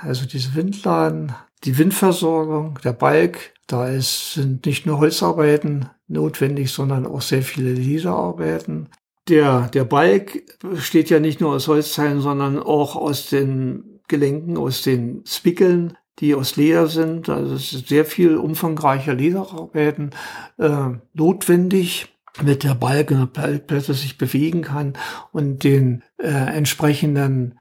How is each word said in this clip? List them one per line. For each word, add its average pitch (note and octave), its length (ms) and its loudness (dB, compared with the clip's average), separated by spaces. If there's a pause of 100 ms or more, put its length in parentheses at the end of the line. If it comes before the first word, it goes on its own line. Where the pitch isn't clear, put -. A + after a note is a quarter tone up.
Also C3+ 240 -4
diese C3 280 -6
Windladen, D#3+ 800 -2 (300)
die C3 140 0
Windversorgung, D#3+ 1040 2
der B2 100 -2
Balg, D#3 600 0 (140)
da B2 200 -2
ist, - 460 -4
sind C3+ 320 -2
nicht C#3 200 -2
nur D3+ 140 0
Holzarbeiten D3+ 920 2 (180)
notwendig, C#3+ 640 -2
sondern C3+ 340 -2
auch B2+ 160 -6
sehr C3 200 0
viele B2+ 300 -4
Lederarbeiten. D#3+ 1160 -4 (400)
Der, C3+ 400 6
der C3+ 160 0
Balg F3+ 580 2 (160)
besteht E3 500 0
ja D#3+ 100 6
nicht D3+ 200 0
nur D#3 140 2
aus C3+ 140 -2
Holzteilen, D3 520 0
sondern C#3 400 -2
auch D3 360 0
aus - 340 -4
den C3 800 -2
Gelenken, D3+ 480 0
aus C3+ 240 -4
den B2 440 -2
Spickeln, F3 720 2 (220)
die D3 160 2
aus C3 220 -2
Leder D#3+ 300 4
sind. D#3+ 420 -2
Also C#3+ 260 -2
es C3+ 160 -8
ist C3 160 -10
sehr D3+ 180 4
viel D#3+ 300 4
umfangreicher D3+ 800 0
Lederarbeiten, D3+ 960 -2 (460)
äh, D3 320 0 (240)
notwendig, F3+ 960 2 (280)
damit C#3+ 260 2
der C#3 120 2
Balg C3+ 360 0
in C3+ 80 4
der C3 80 2
Pal-, C#3+ 320 -4
Platte C#3 340 -2
sich C3+ 240 -6
bewegen D#3+ 440 0
kann C#3 320 -4 (380)
und C#3 320 -2
den, C3 400 4 (140)
äh, - 100 -4
entsprechenden, C#3 1300 0